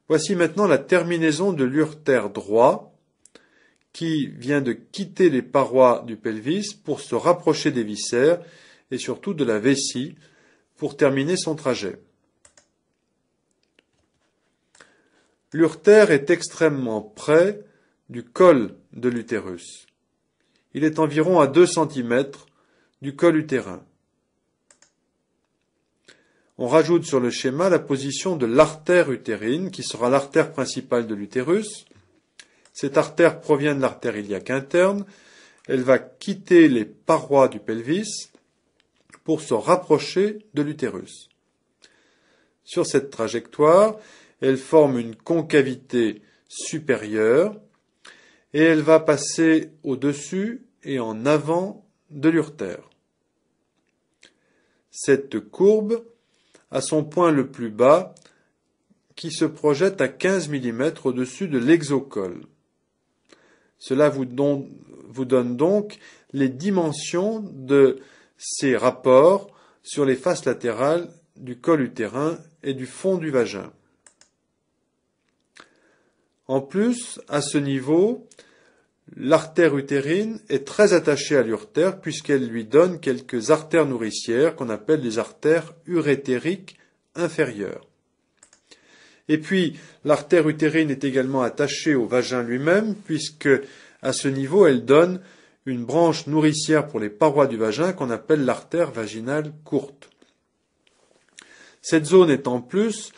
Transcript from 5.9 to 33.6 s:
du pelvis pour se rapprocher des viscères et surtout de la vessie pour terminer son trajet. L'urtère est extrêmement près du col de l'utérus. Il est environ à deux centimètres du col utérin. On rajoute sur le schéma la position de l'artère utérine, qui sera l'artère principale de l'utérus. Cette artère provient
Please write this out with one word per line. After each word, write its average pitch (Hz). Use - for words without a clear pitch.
du 113
pelvis 120
pour -
se -
rapprocher 151
des 120
viscères 120
et 127
surtout 131
de 147
la 110
vessie 135
pour -
terminer 139
son 160
trajet. 107
L'urtère 165
est 143
extrêmement 139
près 175
du 120
col 147
de 123
l'utérus. 101
Il 135
est 156
environ 156
à 143
deux 165
centimètres 135
du 139
col 165
utérin. 113
On 123
rajoute 160
sur 135
le 123
schéma 143
la 165
position 139
de 131
l'artère 151
utérine, 117
qui 131
sera 117
l'artère 143
principale 127
de 107
l'utérus. 127
Cette 143
artère 160
provient 147